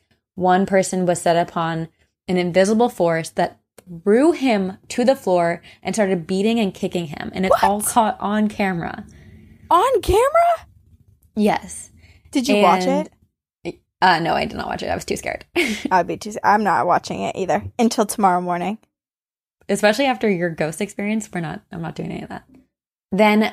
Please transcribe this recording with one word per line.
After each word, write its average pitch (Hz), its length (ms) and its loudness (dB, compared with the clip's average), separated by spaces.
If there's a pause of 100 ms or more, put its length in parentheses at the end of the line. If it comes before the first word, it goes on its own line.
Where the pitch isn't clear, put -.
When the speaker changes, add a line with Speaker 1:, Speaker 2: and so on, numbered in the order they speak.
(340)
Speaker 1:
one 185 320 2
person 185 400 0
was 175 160 0
set 170 140 2
upon 165 520 -4 (400)
an 185 80 0
invisible 190 520 2
force 165 420 -2
that - 300 -4 (420)
threw 254 300 4
him 214 460 0 (100)
to - 160 -2
the 262 120 6
floor 170 460 0 (200)
and 185 120 -6
started 190 320 0
beating 202 320 0
and 196 160 0
kicking 180 320 -6
him. - 280 -12
And 185 120 -2
it's - 160 2
all 202 160 2
Speaker 2:
What? 208 80 -6
Speaker 1:
caught - 340 0
on 208 280 0
camera. 190 580 -4 (640)
Speaker 2:
On 415 320 4
camera? 640 640 2 (680)
Speaker 1:
Yes. - 560 -2 (400)
Speaker 2:
Did 269 180 0
you 208 140 4
watch 185 200 4
Speaker 1:
And 285 260 0 (540)
Speaker 2:
it? - 180 -12 (220)
Speaker 1:
Uh, 180 160 4
no, 156 160 -2
I - 120 -2
did - 100 -10
not - 100 -8
watch - 160 -8
it. - 60 -6
I - 60 -2
was 185 100 -8
too - 120 -4
scared. - 280 -10 (240)
<laughs> - 220 -6
Speaker 2:
I'd 180 180 2
be 165 80 -6
too, 208 160 -12 (100)
I'm 214 220 2
not 165 220 2
watching - 340 0
it - 160 -6
either 180 260 -2 (160)
until 233 280 2
tomorrow 185 340 0
morning. 180 380 -4 (880)
Speaker 1:
Especially 208 380 2
after 247 220 0
your 175 220 0
ghost 160 300 -4
experience, 208 520 -4
we're 175 80 -6
not, 165 300 -8
I'm 165 100 -12
not 165 140 -10
doing 165 160 -8
any - 120 -10
of - 80 -16
that. - 180 -16 (640)
Then 214 280 4 (120)